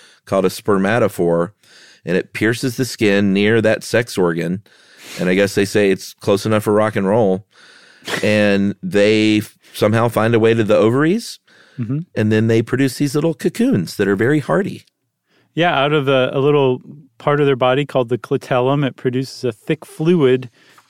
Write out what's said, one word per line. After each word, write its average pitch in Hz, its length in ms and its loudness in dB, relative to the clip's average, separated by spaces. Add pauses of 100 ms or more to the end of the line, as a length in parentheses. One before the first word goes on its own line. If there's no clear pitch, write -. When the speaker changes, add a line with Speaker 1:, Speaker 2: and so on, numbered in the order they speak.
(260)
Speaker 1:
called 98 180 -2
a 92 60 2
spermatophore, 98 1040 -2 (500)
and 87 140 -2
it - 160 -6
pierces 120 420 -2
the 135 80 -2
skin 101 500 0
near 107 280 2
that 107 240 0
sex 117 320 -4
organ. 85 440 -2 (600)
And 90 80 -2
I 92 60 2
guess 98 200 0
they 101 80 2
say 101 260 0
it's - 260 -4
close 101 300 -2
enough 107 180 0
for 107 100 0
rock 107 240 0
and 98 100 -2
roll. 101 400 0 (760)
And 101 640 2
they 107 540 2
f-, - 200 -6 (160)
somehow 113 360 0
find 113 260 0
a 110 40 4
way 113 140 4
to 113 120 2
the 104 120 2
ovaries, 147 640 0 (400)
Speaker 2:
Mm-hmm. 123 200 -4 (160)
Speaker 1:
and 107 160 0
then 110 160 2
they 113 140 4
produce 127 360 -2
these 143 180 -2
little 156 180 0
cocoons 185 640 -2
that 98 120 0
are 98 100 2
very 139 220 2
hardy. - 440 -4 (680)
Speaker 2:
Yeah, 165 260 0
out 147 140 0
of 139 160 0
a, 127 240 2
a 139 60 -2
little 139 420 2 (360)
part 147 220 -2
of 147 60 2
their 139 100 2
body 127 300 0
called 127 240 -2
the 123 80 -2
clitellum, 135 680 -2
it - 120 -6
produces 131 480 -6
a 120 80 -4
thick - 320 -8
fluid 135 640 0 (400)